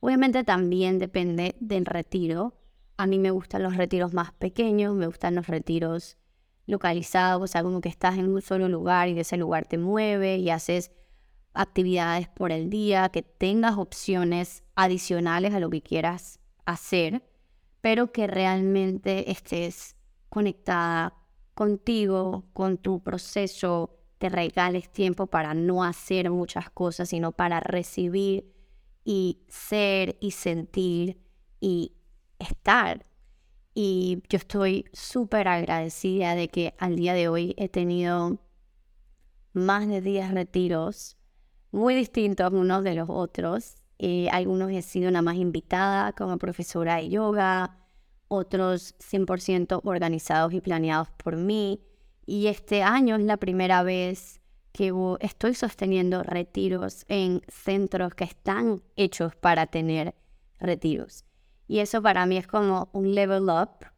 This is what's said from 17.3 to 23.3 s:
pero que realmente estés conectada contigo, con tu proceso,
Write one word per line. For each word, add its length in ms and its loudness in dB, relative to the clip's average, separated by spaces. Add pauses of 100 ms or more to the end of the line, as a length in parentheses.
pero 300 2
que 160 0
realmente 1040 0
estés 640 -8 (340)
conectada 840 0 (400)
contigo, 1000 0
con 240 0
tu 260 -4
proceso, 960 -4 (180)